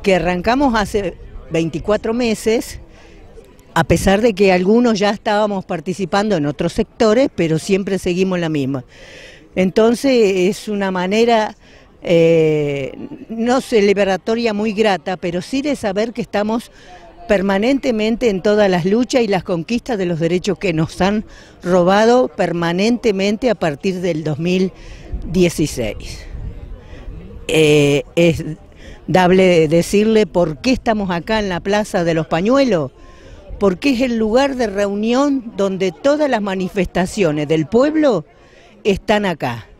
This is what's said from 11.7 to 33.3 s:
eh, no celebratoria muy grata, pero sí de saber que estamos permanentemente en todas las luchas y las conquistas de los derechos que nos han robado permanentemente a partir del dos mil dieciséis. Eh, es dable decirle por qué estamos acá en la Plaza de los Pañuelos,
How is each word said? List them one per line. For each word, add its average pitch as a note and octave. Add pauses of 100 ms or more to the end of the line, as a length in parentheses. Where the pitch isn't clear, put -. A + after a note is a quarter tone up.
eh, D#3 (320)
no A#3
celebratoria G3+
muy G#3+
grata, F#3+
pero F3+
sí C4+
de C#4+
saber G#3+
que G#3
estamos G#3+ (560)
permanentemente A3
en F#3+
todas G#3
las F3
luchas A#3+
y A3+
las F#3+
conquistas G#3
de F#3
los F3
derechos E3
que F#3+
nos D#3+
han G#3 (360)
robado G3+
permanentemente F#3+
a G#3
partir F3+
del E3+
dos D3+
mil F3+ (540)
dieciséis. D#3+ (1300)
Eh, D3 (120)
es E3 (600)
dable F3+
decirle G#3
por D#3+
qué C3+
estamos G#3
acá F3
en G3+
la F3
Plaza G3+
de E3
los D#3+
Pañuelos, G3 (680)